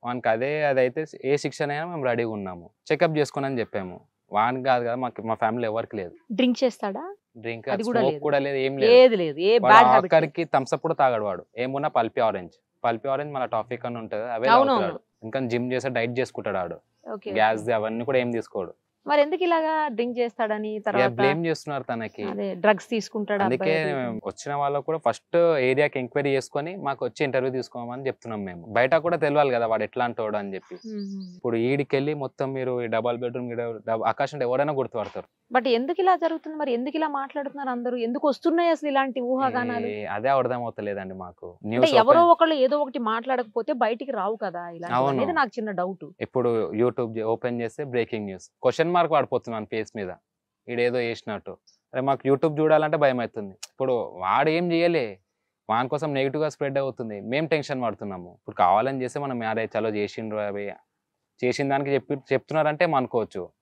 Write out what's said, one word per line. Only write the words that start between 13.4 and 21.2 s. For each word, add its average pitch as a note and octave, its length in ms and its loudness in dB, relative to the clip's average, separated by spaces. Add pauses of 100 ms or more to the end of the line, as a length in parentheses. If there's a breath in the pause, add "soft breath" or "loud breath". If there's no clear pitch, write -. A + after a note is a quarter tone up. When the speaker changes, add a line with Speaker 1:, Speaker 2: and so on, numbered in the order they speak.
Speaker 1:
టాఫిక్ A2+ 360 -4
అని A#2+ 120 -6
ఉంటది, A2+ 340 -8
అవే A#2 160 0
Speaker 2:
అవునవును. B3 340 4
Speaker 1:
తాగుతాడు. E3 180 -4 (240)
ఇంకా A2+ 160 -6
జిమ్ B2 340 -2
చేసే, B2+ 160 -2
డైట్ A#2+ 300 -2
చేసుకుంటాడు G#2 380 -4
ఆడు. E2+ 180 -4
Speaker 2:
ఓకే, - 360 -18
ఓకే. G3 220 -10
Speaker 1:
గ్యాస్ A2 280 2
ది A#2 120 -2
అవన్నీ A2+ 320 -2
కూడా C3+ 120 0
ఏం B2 140 0
తీసుకోడు. G#2+ 420 -6 (340)
Speaker 2:
మరి D4 140 4
ఎందుకు D#4+ 220 0
ఇలాగా D#4+ 440 0
డ్రింక్ A#3+ 320 -4
చేస్తాడని G#3+ 560 -2
Speaker 1:
ఇక G#3+ 100 -8
Speaker 2:
తర్వాత? B2+ 240 2
Speaker 1:
బ్లేమ్ C#3 360 2